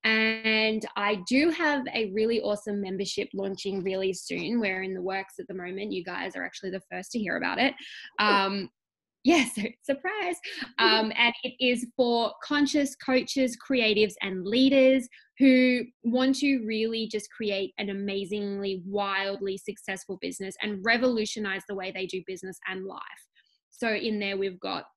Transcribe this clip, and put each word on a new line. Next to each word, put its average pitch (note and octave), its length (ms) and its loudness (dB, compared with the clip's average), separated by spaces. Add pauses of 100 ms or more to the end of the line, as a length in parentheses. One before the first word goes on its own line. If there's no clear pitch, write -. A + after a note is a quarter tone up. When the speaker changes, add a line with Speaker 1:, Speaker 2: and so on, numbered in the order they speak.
Speaker 1:
And A3 800 2 (120)
I G#3 320 -2
do C#4+ 220 4
have D4+ 320 0 (120)
a A3 180 -2
really A3 280 2
awesome G#3 400 -4
membership F#3+ 540 -4
launching G3 480 -4
really F#3+ 300 -2
soon. F3 460 -4
We're F#3+ 240 0
in F#3+ 120 -6
the F#3 80 -6
works F#3+ 360 -6
at - 80 -12
the F#3+ 80 -10
moment. F#3+ 380 -8
You F#3 100 -4
guys F3+ 320 -6
are F3+ 100 -6
actually F3+ 260 -8
the F#3 200 -8
first F3+ 220 -10
to A#3 80 -2
hear E3+ 160 -2
about - 240 -2
it. C4+ 140 2 (460)
Speaker 2:
Ooh. G#3 40 4
Speaker 1:
Um, G3 440 2 (560)
yeah, D4+ 200 6 (100)
so G#3 80 -4 (220)
surprise. F4+ 500 -2 (460)
Speaker 2:
Mm-hmm. A3+ 40 6
Speaker 1:
Um, A3 320 6
and A#3 160 4 (120)
it B3 160 -6
is B3 260 2 (100)
for A#3 360 4 (100)
conscious C#4+ 540 2
coaches, C4 600 2
creatives, G#3+ 640 2
and F#3+ 240 -4
leaders C4 640 6 (300)
who B3+ 440 6 (200)
want B3+ 340 2
to C4+ 300 2
really A3 400 -2
just A3 240 -6
create G3+ 480 -4
an G3+ 120 -4
amazingly, G3 920 -4
wildly G3 720 -2
successful G3 640 -8
business F#3 420 -8
and G3+ 220 -6
revolutionize A3 840 0
the G3 80 -6
way F#3+ 160 -6
they F#3+ 140 -6
do F#3 200 -6
business F#3 400 -10
and F#3+ 180 -6
life. - 160 -10 (720)
So A3+ 240 -2
in G#3+ 240 -2
there, G3 180 -2
we've F#3+ 220 -4
got - 280 -6 (100)